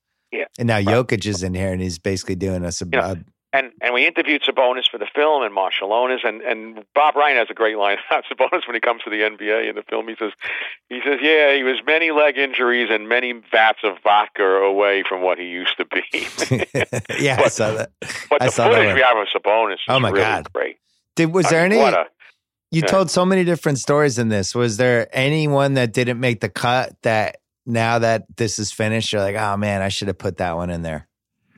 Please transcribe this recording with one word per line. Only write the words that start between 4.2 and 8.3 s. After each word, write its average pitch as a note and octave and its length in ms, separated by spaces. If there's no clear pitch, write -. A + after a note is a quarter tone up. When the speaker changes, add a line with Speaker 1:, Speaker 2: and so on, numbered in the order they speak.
Speaker 1:
Sabonis B2+ 460
for A#2 100
the G#2 140
film D3 300
and G#2 100
Marshallonis, G#2 720
and, A2+ 160
and A2 440
Bob C#3+ 220
Ryan D3 200
has A2+ 140
a - 40
great A2 220
line G2+ 280
<laughs> - 40
about D3 140